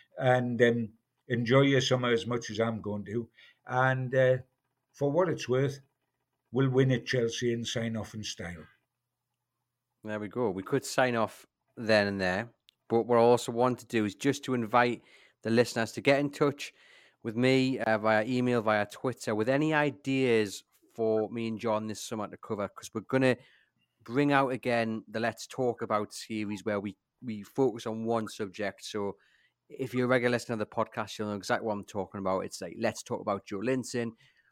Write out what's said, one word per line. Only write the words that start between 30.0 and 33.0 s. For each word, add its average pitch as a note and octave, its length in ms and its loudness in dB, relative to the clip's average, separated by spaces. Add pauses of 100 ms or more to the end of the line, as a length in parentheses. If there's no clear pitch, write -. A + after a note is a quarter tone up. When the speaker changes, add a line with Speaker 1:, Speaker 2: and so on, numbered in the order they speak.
Speaker 2:
a A#2+ 40 2
regular B2 220 2
listener A#2+ 220 -2
of G#2+ 60 -4
the G#2+ 60 -4
podcast, - 520 -6
you'll G#2 120 -6
know G#2 60 -4
exactly G2+ 300 -2
what G#2+ 80 -2
I'm G2+ 120 -8
talking G2+ 340 -8
about. F#2+ 220 -2
It's - 180 -10
like, F2 180 -12
"Let's A2 260 -4